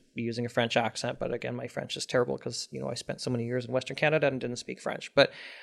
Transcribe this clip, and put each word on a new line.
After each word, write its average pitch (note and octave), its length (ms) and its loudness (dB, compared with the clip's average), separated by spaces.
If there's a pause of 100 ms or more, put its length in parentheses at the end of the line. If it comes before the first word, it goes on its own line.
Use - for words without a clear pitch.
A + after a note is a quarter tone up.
(160)
be A2+ 60 -4
using A#2 240 -2
a A#2 40 -2
French A#2 280 4
accent, A#2+ 420 0
but B2 140 -2
again, B2 220 -4
my B2 120 -6
French - 300 -6
is - 80 -6
terrible C3 320 2
'cause, - 340 -6
you C3 80 -8
know, C3+ 100 -4
I C3 40 -2
spent - 280 -6
so - 80 -2
many A#2 160 0
years A#2+ 200 -2
in A#2+ 80 -4
Western C3 240 0
Canada D3+ 300 4
and C3 120 0
didn't A#2+ 180 -4
speak B2+ 220 -8
French. - 340 -6
But, C#3 180 8 (320)